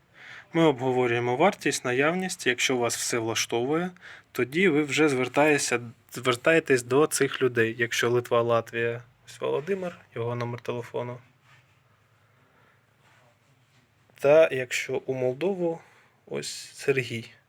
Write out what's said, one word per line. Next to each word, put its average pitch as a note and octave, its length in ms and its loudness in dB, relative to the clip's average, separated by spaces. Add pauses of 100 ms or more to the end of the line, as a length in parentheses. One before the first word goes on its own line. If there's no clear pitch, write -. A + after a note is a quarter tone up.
(540)
Ми E3 100 4
обговорюємо B2 720 2
вартість, D#3 500 0
наявність. D#3 600 -2
Якщо B2 300 0
вас A#2+ 200 -2
все - 200 -2
влаштовує, A#2+ 720 -2 (400)
тоді D3 380 0
ви D3+ 140 4
вже D3 260 2
звертаєтеся, C#3 680 2 (340)
звертаєтесь B2+ 680 2
до C3+ 240 4
цих - 340 -2
людей. A#2 360 2
Якщо A#2 320 0
Литва, A#2+ 320 2
Латвія, A#2 600 -2 (240)
ось - 160 -18
Володимир, E3+ 560 -4 (180)
його A#2+ 200 -4
номер A#2+ 260 -6
телефону. B2 560 -8 (3000)
Та D#3 320 6
якщо C3 420 -4 (120)
у C3 80 -4
Молдову, D#3+ 640 -2 (460)
ось - 480 -10
Сергій. B2 580 -4 (180)